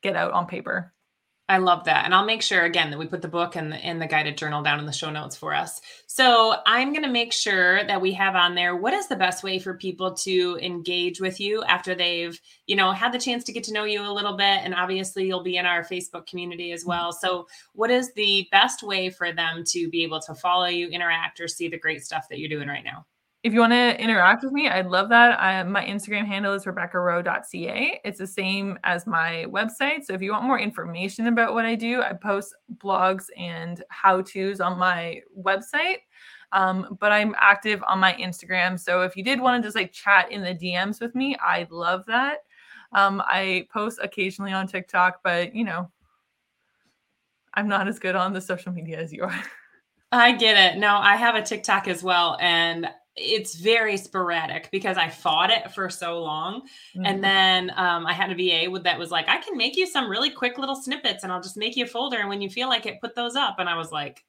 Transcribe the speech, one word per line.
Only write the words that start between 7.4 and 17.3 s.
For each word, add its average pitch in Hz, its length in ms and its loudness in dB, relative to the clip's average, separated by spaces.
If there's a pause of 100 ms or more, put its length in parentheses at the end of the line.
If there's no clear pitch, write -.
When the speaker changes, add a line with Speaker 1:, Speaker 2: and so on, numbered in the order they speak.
Speaker 2:
that 196 160 0
we 185 100 0
have 190 240 0
on 175 180 4
there, 180 220 0
what 208 180 0
is 403 140 -2
the 277 80 -4
best 185 280 0
way 190 140 -4
for 185 160 -6
people 185 420 -4
to 180 460 0
engage 175 600 -4
with 185 180 -4
you 208 240 -2
after 180 320 0
they've, 170 420 -2 (280)
you 196 100 -2
know, 190 160 4
had 226 220 0
the 247 40 -4
chance 247 280 -4
to 214 80 -10
get 226 100 -8
to 214 100 -8
know 214 120 -2
you 208 160 -2
a 208 100 -6
little 202 240 -4
bit? 196 300 4
And 180 100 -2
obviously 190 500 -2
you'll 185 160 -2
be 180 140 -4
in 180 100 0
our 175 180 0
Facebook 175 440 -10
community 175 460 -10
as 170 80 -10
Speaker 1:
Mm-hmm. 175 80 -8
Speaker 2:
well. 175 240 -4
So 180 340 -4 (240)